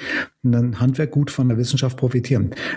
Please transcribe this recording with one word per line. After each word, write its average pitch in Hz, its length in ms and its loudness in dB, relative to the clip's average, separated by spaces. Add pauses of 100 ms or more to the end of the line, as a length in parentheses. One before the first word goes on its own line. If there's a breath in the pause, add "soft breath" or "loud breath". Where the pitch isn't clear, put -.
(420 loud breath)
ein 120 380 2
Handwerk 135 300 2
gut 143 200 0
von 127 180 0
der 113 100 2
Wissenschaft 127 400 -2
profitieren. 123 560 0 (220 loud breath)